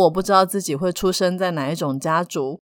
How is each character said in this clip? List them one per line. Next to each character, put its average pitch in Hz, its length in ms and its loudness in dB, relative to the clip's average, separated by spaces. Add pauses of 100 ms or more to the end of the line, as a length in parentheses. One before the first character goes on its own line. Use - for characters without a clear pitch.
我 160 40 6
不 175 100 -4
知 196 120 0
道 190 120 6
自 190 160 -4
己 160 140 -6
会 175 180 -2
出 185 200 0
生 180 260 -2
在 185 140 -2
哪 143 180 -4
一 165 60 -4
种 139 240 -4
家 165 240 0
族， 143 340 -6 (140)